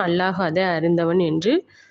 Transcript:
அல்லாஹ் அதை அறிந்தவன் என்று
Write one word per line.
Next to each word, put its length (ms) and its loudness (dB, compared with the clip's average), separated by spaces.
அல்லாஹ் 380 0
அதை 240 0
அறிந்தவன் 560 0
என்று 460 0